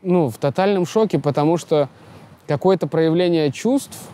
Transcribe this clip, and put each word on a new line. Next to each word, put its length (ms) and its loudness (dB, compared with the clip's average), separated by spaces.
ну, 260 2
в 80 -6
тотальном 500 0
шоке, 320 0
потому 380 0
что 320 0
какое-то 400 0
проявление 640 2
чувств 460 -2